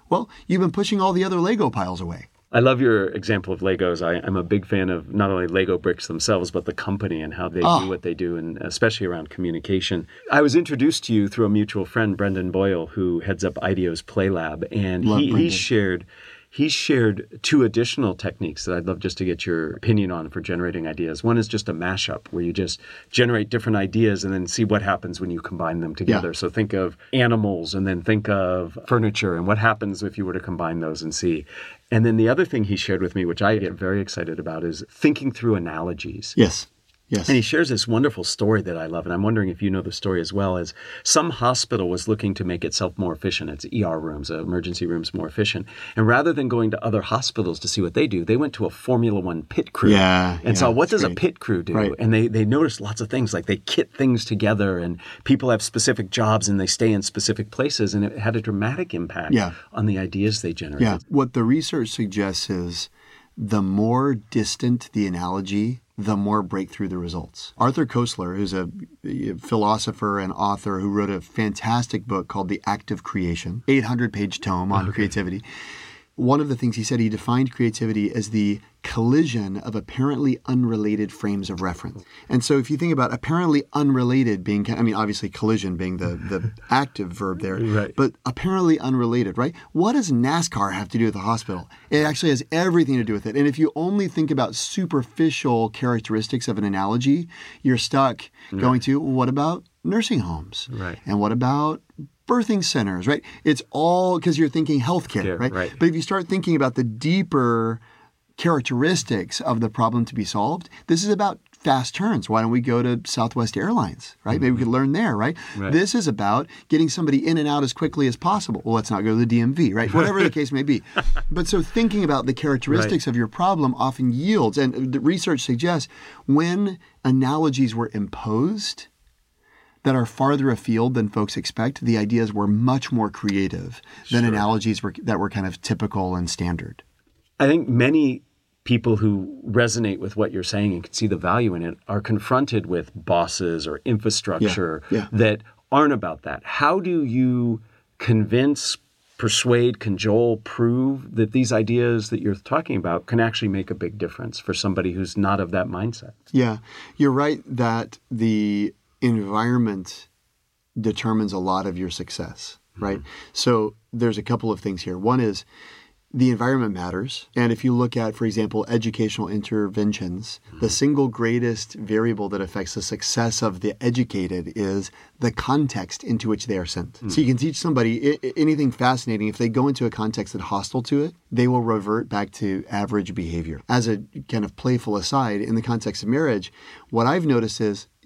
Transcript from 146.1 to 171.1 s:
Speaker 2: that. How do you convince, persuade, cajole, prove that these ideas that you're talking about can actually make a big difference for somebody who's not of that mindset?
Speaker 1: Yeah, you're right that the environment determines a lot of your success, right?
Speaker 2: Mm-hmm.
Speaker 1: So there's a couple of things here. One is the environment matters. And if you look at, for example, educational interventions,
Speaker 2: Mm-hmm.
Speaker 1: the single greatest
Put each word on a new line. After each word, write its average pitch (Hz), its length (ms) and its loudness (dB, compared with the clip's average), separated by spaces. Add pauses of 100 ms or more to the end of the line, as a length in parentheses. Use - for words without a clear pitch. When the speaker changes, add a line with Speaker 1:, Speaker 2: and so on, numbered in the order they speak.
Speaker 2:
that. 71 200 -8
How 156 360 0
do 170 240 0
you 123 580 2 (380)
convince, 117 800 2 (420)
persuade, 120 600 2
cajole, 107 580 2
prove 131 800 0
that 110 160 2
these 127 200 2
ideas 117 580 2
that 113 120 -4
you're 98 140 0
talking 135 420 -4
about 85 280 -2
can 117 140 0
actually 113 300 0
make 98 200 -4
a - 60 -4
big 101 240 -6
difference - 400 -8
for - 160 -4
somebody 92 380 0
who's 92 220 -6
not 101 240 0
of 87 120 -2
that 92 160 0
mindset? 107 460 -6 (180)
Speaker 1:
Yeah, 120 260 2 (400)
you're 143 140 4
right 143 340 0
that 117 540 -2 (100)
the 107 640 0 (280)
environment 110 1080 0 (720)
determines 107 540 0
a 98 60 -4
lot 95 260 -2
of 90 120 -6
your 92 120 -4
success, - 680 -12 (220)
right? 98 200 -4
Speaker 2:
Mm-hmm. 71 80 -16 (260)
Speaker 1:
So 110 420 2 (180)
there's 117 240 0
a 101 60 -8
couple 113 280 -2
of 90 80 -4
things 95 240 -6
here. 90 140 -6
One 117 220 2
is 104 260 -2 (680)
the 127 180 4
environment 120 420 0
matters. 92 640 -6
And 120 160 4
if 113 140 -2
you 127 100 4
look 120 220 0
at, 110 180 -2
for 120 100 -2
example, 107 440 0
educational 110 580 0
interventions, 104 1200 -2
Speaker 2:
Mm-hmm. - 120 -20
Speaker 1:
the 113 100 0
single 139 400 2
greatest 117 640 -2